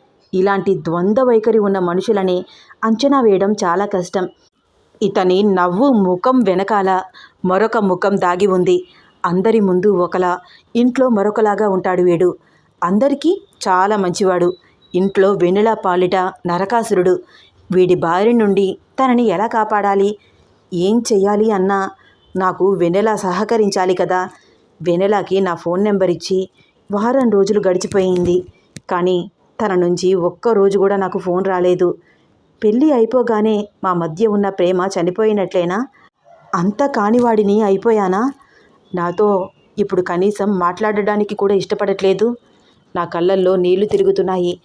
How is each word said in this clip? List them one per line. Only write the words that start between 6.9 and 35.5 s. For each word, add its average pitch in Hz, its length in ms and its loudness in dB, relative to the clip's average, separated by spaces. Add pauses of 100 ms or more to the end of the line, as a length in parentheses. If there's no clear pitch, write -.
మరొక 208 340 0
ముఖం 196 380 0
దాగి 180 300 0
ఉంది. 180 400 2 (380)
అందరి 190 360 0
ముందు 185 360 2
ఒకలా, 180 420 -2 (380)
ఇంట్లో 247 320 2
మరొకలాగా 208 600 0
ఉంటాడు 185 340 0
వీడు. 175 320 2 (500)
అందరికీ 277 580 0 (260)
చాలా 190 280 2
మంచివాడు, 180 560 0 (420)
ఇంట్లో 196 380 2
వెన్నెల 196 420 2
పాలిట 185 420 0 (300)
నరకాసురుడు. 185 720 0 (540)
వీడి 180 220 4
బారి 175 380 0
నుండి 202 460 0 (260)
తనని 240 180 2
ఎలా 202 240 0
కాపాడాలి, 208 720 0 (540)
ఏం 190 300 0 (100)
చెయ్యాలి 208 380 2
అన్నా 190 400 -2 (460)
నాకు 185 360 0
వెన్నెల 190 420 0
సహకరించాలి 196 800 0
కదా. 180 340 -2 (540)
వెన్నెలకి 185 580 0
నా 185 140 -2
ఫోన్ 175 300 -4
నెంబర్ 196 260 0
ఇచ్చి 185 400 -4 (420)
వారం 233 380 0
రోజులు 202 380 2
గడిచిపోయింది, 180 760 0 (460)
కానీ 180 400 -2 (340)
తన 202 100 -2
నుంచి 180 400 0
ఒక్క 175 340 -2
రోజు 196 300 2
కూడా 196 180 2
నాకు 190 220 -4
ఫోన్ 180 260 -2
రాలేదు. 180 540 0 (680)
పెళ్ళి 254 280 2
అయిపోగానే 220 760 0 (160)
మా 185 80 0
మధ్య 170 340 -2
ఉన్న 202 220 2
ప్రేమ 185 400 0 (120)
చనిపోయినట్లేనా? 185 840 0 (680)